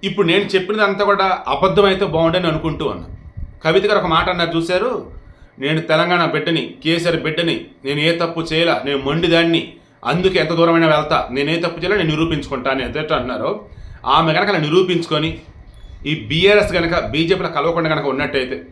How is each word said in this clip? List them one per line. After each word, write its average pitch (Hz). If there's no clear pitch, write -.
ఇప్పుడు 196
నేను 190
చెప్పినది 202
అంతా 196
కూడా 190
అబద్ధమైతే 190
బాగుండని 165
అనుకుంటూ 156
ఉన్నా. 101
కవిత 170
గారు 208
ఒక 185
మాట 170
అన్నారు 170
చూశారు, 185
"నేను 151
తెలంగాణ 170
బిడ్డని, 151
కేసీఆర్ 165
బిడ్డని, 156
నేను 143
ఏ 165
తప్పు 165
చేయలా, 156
నేను 143
మొండిదాన్ని, 165
అందుకే 180
ఎంత 151
దూరమైనా 165
వెళ్తా, 151
నేను 143
ఏ 165
తప్పు 170
చేయలా, 180
నేను 170
నిరూపించుకుంటా" 147
అని 135
ఎదుట 151
అన్నారో, 127
ఆమె 156
కనుక 190
అలా 196
నిరూపించుకొని 160
ఈ 147
బీఆర్ఎస్ 170
కనుక 170
బీజేపీలో 165
కలవకుండా 160
కనుక 151
ఉన్నట్టయితే 131